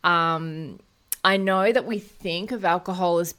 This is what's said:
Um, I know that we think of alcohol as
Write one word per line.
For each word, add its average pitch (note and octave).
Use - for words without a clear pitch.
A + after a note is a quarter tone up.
Um, E3
I F#3+
know F#3+
that A#3+
we A3
think F#3
of G#3+
alcohol F3
as E3+